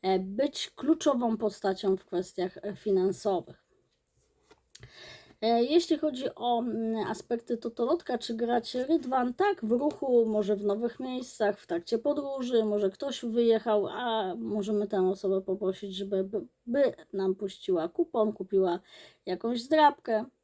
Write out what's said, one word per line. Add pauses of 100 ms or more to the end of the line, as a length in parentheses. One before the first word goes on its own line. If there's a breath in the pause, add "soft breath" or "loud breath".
e,
być
kluczową
postacią
w
kwestiach,
e,
finansowych. (1800 loud breath)
E,
jeśli
chodzi (100)
o,
mm,
aspekty
totolotka,
czy
grać
rydwan,
tak,
w
ruchu,
może
w
nowych
miejscach,
w
trakcie
podróży,
może
ktoś
wyjechał,
a
możemy
tę
osobę
poprosić,
żeby,
by, (180)
by (200)
nam
puściła
kupon,
kupiła (460 loud breath)
jakąś
zdrabkę. (180)